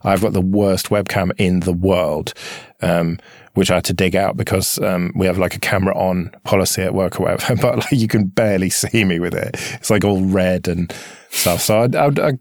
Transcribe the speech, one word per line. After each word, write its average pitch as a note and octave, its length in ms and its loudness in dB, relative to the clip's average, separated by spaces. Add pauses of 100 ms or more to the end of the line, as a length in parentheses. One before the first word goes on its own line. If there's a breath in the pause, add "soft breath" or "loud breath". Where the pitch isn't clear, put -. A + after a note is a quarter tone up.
I've G2 180 2
got G#2 120 0
the G2 80 2
worst F#2+ 480 2
webcam G2 480 0
in F#2 220 2
the F2 140 0
world, F2 600 0 (480 loud breath)
um, E2+ 380 0 (340 loud breath)
which F#2+ 160 2
I F#2 60 4
had F#2 100 0
to F2+ 80 -2
dig F#2 220 2
out F#2+ 200 0
because, - 440 -2
um, F2+ 360 -2
we F#2 120 2
have, F2+ 100 0
like, F2+ 180 0
a - 40 -12
camera F#2+ 360 0
on F#2 360 -2 (120)
policy - 380 0
at F#2 140 -2
work F#2 240 -2
or F#2 60 0
whatever. F2 300 0
<laughs> F#2 60 -2
But, B2 160 2
like, - 140 -4
you A2+ 160 2
can G#2+ 180 2
barely F#2+ 460 0
see - 320 0
me F2+ 160 0
with F2 160 -4
it. - 200 -6 (200 loud breath)
It's, - 160 -4
like, G2+ 120 2
all G2 200 2
red F#2 440 0
and F2 240 -2 (380 loud breath)
stuff. - 320 0
So A2 200 2
I, B2 160 2
I, D3 320 2
I - 120 0